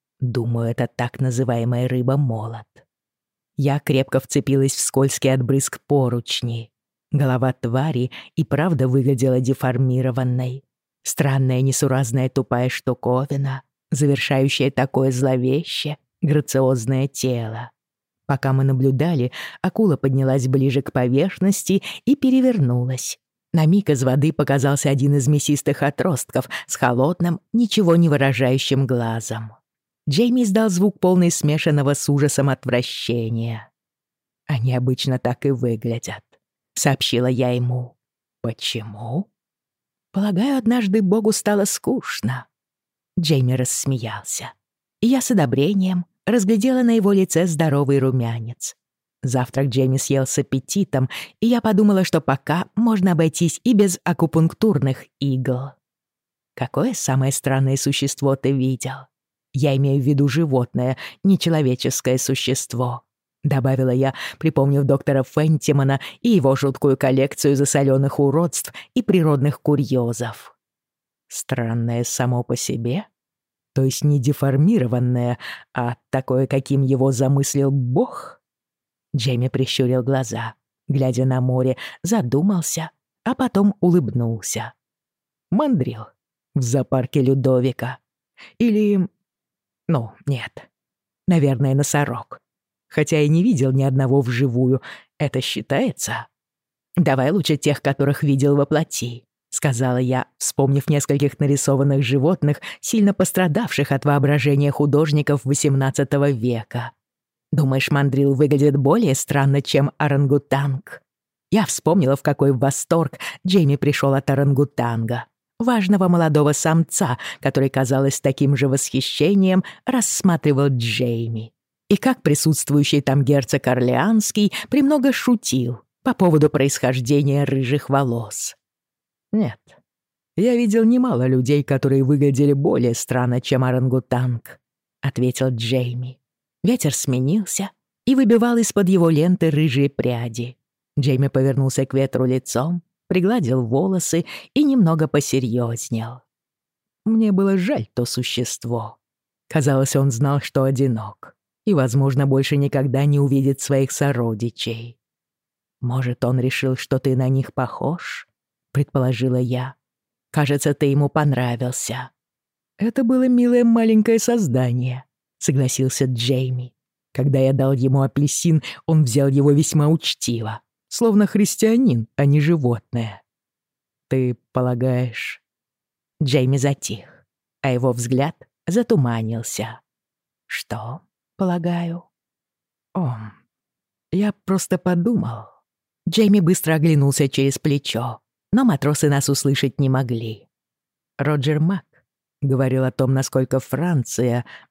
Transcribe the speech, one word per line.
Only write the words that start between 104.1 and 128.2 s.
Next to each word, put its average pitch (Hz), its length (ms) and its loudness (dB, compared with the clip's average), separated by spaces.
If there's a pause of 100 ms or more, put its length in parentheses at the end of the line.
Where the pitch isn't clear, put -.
художников 147 720 0
восемнадцатого 139 840 0
века. 117 640 -4 (580)
«Думаешь, 135 400 0
мандрил 139 440 2
выглядит 139 420 4
более 143 380 2
странно, 139 480 0
чем 143 360 0
орангутанг?» 139 1040 0 (480)
Я 208 140 4
вспомнила, 156 500 2
в - 80 -4
какой 139 300 2
восторг 139 640 -2 (280)
Джейми 165 300 4
пришёл 139 360 0
от 135 160 0
орангутанга, 123 960 0 (340)
важного 208 500 2
молодого 151 440 2
самца, 160 640 0 (240)
который, 135 300 0
казалось, 135 460 0
с - 40 -10
таким 143 340 0
же 135 140 0
восхищением 185 960 0 (220)
рассматривал 165 800 0
Джейми. 117 840 -4 (360)
И 202 80 4
как 262 240 -2
присутствующий 147 800 0
там 135 240 0
герцог 139 420 0
Орлеанский 135 840 2 (160)
премного 277 420 2
шутил 127 680 -2 (220)
по 262 100 0
поводу 156 380 4
происхождения 139 920 0
рыжих 135 440 -2
волос. 123 680 -4 (760)